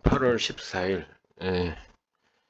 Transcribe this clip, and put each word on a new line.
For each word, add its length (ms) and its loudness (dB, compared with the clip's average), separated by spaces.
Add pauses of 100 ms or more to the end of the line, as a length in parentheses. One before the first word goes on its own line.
팔월 340 4
십사일, 720 -4 (340)
예, 360 0 (720)